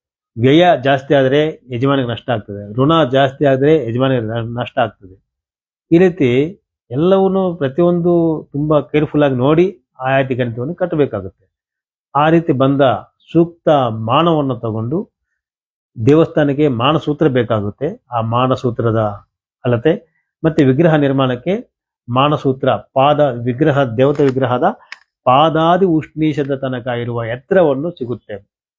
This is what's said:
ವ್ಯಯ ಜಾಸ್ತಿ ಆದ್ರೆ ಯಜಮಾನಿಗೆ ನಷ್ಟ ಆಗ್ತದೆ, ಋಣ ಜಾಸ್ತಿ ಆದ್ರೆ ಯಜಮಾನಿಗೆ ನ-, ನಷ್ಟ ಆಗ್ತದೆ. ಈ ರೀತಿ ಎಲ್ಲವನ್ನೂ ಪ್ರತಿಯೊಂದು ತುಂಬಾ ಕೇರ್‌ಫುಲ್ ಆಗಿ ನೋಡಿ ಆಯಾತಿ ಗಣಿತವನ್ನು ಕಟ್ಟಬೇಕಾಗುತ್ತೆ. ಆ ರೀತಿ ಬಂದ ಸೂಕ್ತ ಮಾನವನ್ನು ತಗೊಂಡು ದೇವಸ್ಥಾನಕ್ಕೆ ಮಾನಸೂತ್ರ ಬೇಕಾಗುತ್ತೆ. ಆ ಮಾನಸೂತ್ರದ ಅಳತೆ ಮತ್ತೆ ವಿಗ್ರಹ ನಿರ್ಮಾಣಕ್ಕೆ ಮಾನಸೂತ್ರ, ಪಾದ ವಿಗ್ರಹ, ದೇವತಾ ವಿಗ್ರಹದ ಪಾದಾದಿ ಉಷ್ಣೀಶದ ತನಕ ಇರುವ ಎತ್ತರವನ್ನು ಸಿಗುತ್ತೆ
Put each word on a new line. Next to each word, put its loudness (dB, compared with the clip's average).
ವ್ಯಯ 4
ಜಾಸ್ತಿ 0
ಆದ್ರೆ 0
ಯಜಮಾನಿಗೆ 0
ನಷ್ಟ -8
ಆಗ್ತದೆ, -8
ಋಣ 2
ಜಾಸ್ತಿ 0
ಆದ್ರೆ 2
ಯಜಮಾನಿಗೆ 0
ನ-, -6
ನಷ್ಟ -6
ಆಗ್ತದೆ. -6
ಈ 6
ರೀತಿ 0
ಎಲ್ಲವನ್ನೂ 0
ಪ್ರತಿಯೊಂದು 0
ತುಂಬಾ 0
ಕೇರ್‌ಫುಲ್ 0
ಆಗಿ 2
ನೋಡಿ 0
ಆಯಾತಿ -2
ಗಣಿತವನ್ನು -6
ಕಟ್ಟಬೇಕಾಗುತ್ತೆ. -4
ಆ 2
ರೀತಿ 2
ಬಂದ 2
ಸೂಕ್ತ 0
ಮಾನವನ್ನು 0
ತಗೊಂಡು -6
ದೇವಸ್ಥಾನಕ್ಕೆ 2
ಮಾನಸೂತ್ರ 0
ಬೇಕಾಗುತ್ತೆ. -4
ಆ -4
ಮಾನಸೂತ್ರದ -2
ಅಳತೆ -2
ಮತ್ತೆ 2
ವಿಗ್ರಹ 4
ನಿರ್ಮಾಣಕ್ಕೆ -2
ಮಾನಸೂತ್ರ, 0
ಪಾದ 0
ವಿಗ್ರಹ, 0
ದೇವತಾ 0
ವಿಗ್ರಹದ 0
ಪಾದಾದಿ 2
ಉಷ್ಣೀಶದ -2
ತನಕ -8
ಇರುವ -4
ಎತ್ತರವನ್ನು 0
ಸಿಗುತ್ತೆ -12